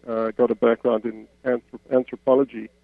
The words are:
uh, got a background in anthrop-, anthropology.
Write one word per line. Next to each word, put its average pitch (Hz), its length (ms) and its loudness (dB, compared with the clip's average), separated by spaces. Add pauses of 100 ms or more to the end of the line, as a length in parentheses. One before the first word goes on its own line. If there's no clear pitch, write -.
uh, 113 260 -4
got 120 200 0
a 107 40 0
background 117 500 0
in 110 240 -10 (160)
anthrop-, 123 480 -6
anthropology. 127 760 0 (140)